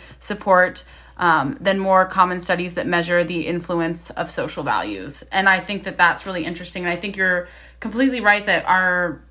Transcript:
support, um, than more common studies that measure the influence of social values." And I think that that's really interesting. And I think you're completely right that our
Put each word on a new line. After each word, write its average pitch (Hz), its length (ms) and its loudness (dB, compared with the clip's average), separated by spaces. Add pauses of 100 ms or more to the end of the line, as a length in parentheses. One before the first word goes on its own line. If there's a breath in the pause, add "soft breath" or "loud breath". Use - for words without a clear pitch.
(200 loud breath)
support, 185 640 2 (340 loud breath)
um, 160 420 2
than 190 200 0
more 190 260 4
common 185 320 2
studies 175 360 -2
that 175 120 -4
measure 175 380 2
the 170 240 -4
influence 170 640 -4
of 170 200 -6
social 156 320 -6
values." 104 720 -4
And 190 160 2
I 185 100 4
think 196 260 -6
that 185 120 -8
that's 170 280 2
really 185 200 -6
interesting. 175 400 -8
And 175 80 -2
I 180 40 -4
think 196 200 -8
you're 180 320 0 (320 loud breath)
completely 240 400 0
right 208 260 4
that 180 200 2
our 180 540 2 (100)